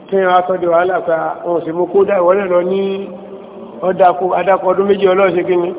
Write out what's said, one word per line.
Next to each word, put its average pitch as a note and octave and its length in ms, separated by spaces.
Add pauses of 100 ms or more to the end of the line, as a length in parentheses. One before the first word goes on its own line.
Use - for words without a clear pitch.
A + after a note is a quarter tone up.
Kí G3 120
ni F#3+ 80
wọ́n F3+ 120
á F3+ 60
sọ F#3 140
di F3 120
wàhálà F3 320
pé E3+ 140 (260)
wọn F3 160
ò D#3 60
sì D3+ 100
mú F3 140
kó G3 160
dá G3+ 160
ìwọ́lẹ̀ F#3 320
lọ F3 120
ní F#3+ 200 (960)
ọ̀dà F#3 360
kó, F#3 160
adákọ̀ F#3 400
ọdún F#3+ 180
méjì G3+ 200
Ọlọ́run F#3 280
ṣe F3 80
kí F3+ 120
ni? F3 240